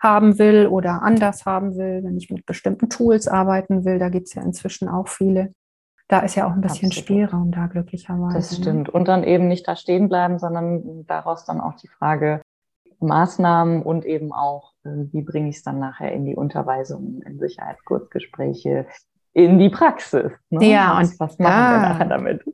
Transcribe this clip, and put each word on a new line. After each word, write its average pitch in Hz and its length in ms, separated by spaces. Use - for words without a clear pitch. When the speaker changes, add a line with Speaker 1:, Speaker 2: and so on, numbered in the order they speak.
Speaker 1:
haben 208 380
will 208 280
oder 180 360
anders 214 440
haben 190 300
will, 185 280
wenn 180 120
ich 180 140
mit 185 160
bestimmten 190 440
Tools 226 360
arbeiten 190 580
will. 185 140
Da 180 100
gibt's 185 260
ja 190 80
inzwischen 180 460
auch 180 200
viele. 190 440
Da 190 120
ist 190 140
ja 196 120
auch 170 60
ein 190 80
bisschen 185 280
Speaker 2:
Absolut. 180 60
Speaker 1:
Spielraum 180 560
da, 170 160
glücklicherweise, 175 680
Speaker 2:
Das 170 180
Speaker 1:
ne? 180 40
Speaker 2:
stimmt. 156 320
Und 180 200
dann 185 160
eben 180 240
nicht 175 180
da 170 80
stehen 185 340
bleiben, 180 300
sondern 170 680
daraus 165 380
dann 160 160
auch 160 140
die - 140
Frage 151 540
Maßnahmen 165 840
und 165 240
eben 151 260
auch, 143 400
äh, 147 40
wie 156 80
bringe 151 300
ich's 143 120
dann 135 160
nachher 135 340
in 139 120
die 139 120
Unterweisungen, 135 880
in 143 160
Sicherheitskurzgespräche, - 1500
in 175 240
die 196 100
Praxis, 202 640
ne? 160 140
Speaker 1:
Ja, 196 360
Speaker 2:
Was, 175 140
Speaker 1:
und - 80
Speaker 2:
was 156 180
machen 185 260
wir 240 140
Speaker 1:
da, - 20
Speaker 2:
nachher 175 260
damit? - 480